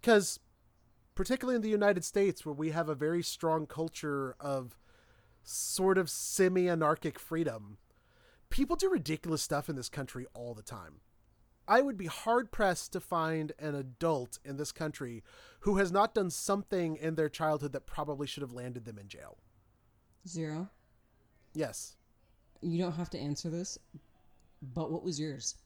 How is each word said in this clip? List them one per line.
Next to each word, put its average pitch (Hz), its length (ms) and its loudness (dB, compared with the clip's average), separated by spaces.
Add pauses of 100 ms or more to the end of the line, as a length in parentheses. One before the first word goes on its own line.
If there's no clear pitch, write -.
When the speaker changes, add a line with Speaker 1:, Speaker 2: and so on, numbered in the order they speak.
Speaker 1:
'Cause 208 360 6 (760)
particularly 254 420 0
in 226 60 2
the 220 60 -2
United 202 360 4
States, 196 400 2
where 151 100 -4
we 156 160 -2
have 160 180 0
a 156 60 0
very 160 280 0
strong 160 440 0
culture 143 720 -4
of 135 400 -4 (640)
sort - 560 2
of 175 120 2
semi-anarchic 175 1080 2
freedom, 113 600 -4 (720)
people 311 260 4
do 381 140 2
ridiculous 160 520 0
stuff 143 260 0
in 151 80 -4
this 123 120 -6
country 131 460 -8
all 120 200 -8
the 107 80 -14
time. 87 380 -14 (680)
I 220 140 8
would 277 160 0
be 185 100 -6
hard-pressed 208 840 0
to 185 80 -4
find 160 580 0
an 147 160 -4
adult 135 680 -2
in 139 120 -8
this 147 160 -4
country 127 500 -6 (380)
who 196 180 4
has 196 120 4
not 202 240 4
done 190 160 2
something 180 680 0
in 160 180 -2
their 156 160 2
childhood 151 420 0
that 139 140 -8
probably 147 400 -4
should 143 160 -6
have 127 100 -8
landed 123 320 -8
them 107 140 -12
in 101 100 -16
jail. 69 300 -16 (920)
Speaker 2:
Zero. 165 400 -4 (840)
Speaker 1:
Yes. 139 420 -6 (640)
Speaker 2:
You 170 180 -2
don't 175 140 0
have 165 180 -6
to - 80 -8
answer 147 320 -4
this, 175 280 -6 (840)
but 135 280 -4
what 165 140 -4
was 160 160 -2
yours? 139 340 -4 (120)